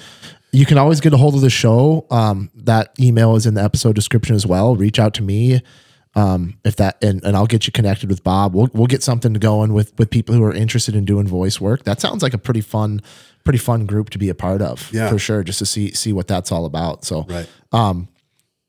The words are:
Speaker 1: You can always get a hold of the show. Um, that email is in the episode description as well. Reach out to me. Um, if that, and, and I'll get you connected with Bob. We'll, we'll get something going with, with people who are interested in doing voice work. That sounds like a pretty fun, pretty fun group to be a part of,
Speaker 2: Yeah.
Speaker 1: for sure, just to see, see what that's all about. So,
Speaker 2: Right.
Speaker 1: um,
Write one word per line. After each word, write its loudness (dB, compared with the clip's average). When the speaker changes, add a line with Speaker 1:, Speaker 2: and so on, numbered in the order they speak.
Speaker 1:
You 6
can 6
always 4
get 4
a 6
hold 6
of 2
the 6
show. 2
Um, 0
that 0
email 4
is 2
in 2
the 0
episode 0
description 0
as 0
well. 2
Reach 0
out 2
to -6
me. 0
Um, 0
if -2
that, -2
and, 0
and 0
I'll 2
get -2
you -8
connected -2
with -4
Bob. 0
We'll, 2
we'll 2
get -2
something -2
going 0
with, 0
with 2
people -2
who 4
are 0
interested -2
in 0
doing 0
voice -4
work. -2
That -4
sounds -4
like -2
a -4
pretty -2
fun, -4
pretty 2
fun -2
group -2
to -10
be -2
a -2
part -4
of, -8
Speaker 2:
Yeah. -2
Speaker 1:
for 0
sure, -2
just -8
to -4
see, -4
see -4
what -4
that's -4
all -4
about. -8
So, -6
Speaker 2:
Right. -10
Speaker 1:
um, 0